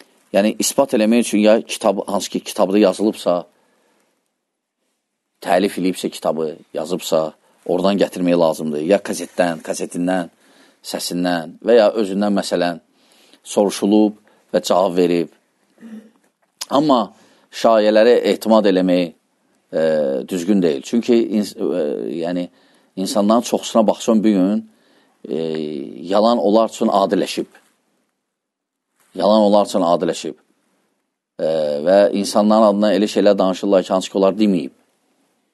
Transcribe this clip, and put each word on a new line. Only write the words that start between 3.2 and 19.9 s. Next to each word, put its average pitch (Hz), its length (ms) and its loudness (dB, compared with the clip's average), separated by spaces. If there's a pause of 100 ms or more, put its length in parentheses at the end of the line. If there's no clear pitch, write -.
təlif 98 340 0
eləyibsə 92 320 -4
kitabı, 80 460 -6 (180)
yazıbsa, 80 580 -4 (340)
oradan 92 340 0
gətirmək 87 380 -2
lazımdır. 78 480 -2
Ya 95 180 4
kasetdən, 85 600 -6
kasetindən, 87 680 -6 (500)
səsindən 87 800 -6
və 117 140 4
ya 104 120 4 (100)
özündən, 101 400 -2
məsələn, 87 400 -4 (640)
soruşulub 107 720 0 (380)
və 90 100 -2
cavab 90 320 0
verib. 87 340 0 (1400)
Amma 131 420 0 (400)
şayələrə 110 640 4 (140)
etimad 107 360 2
eləmək, 90 460 0 (580)
e, 80 100 -2 (460)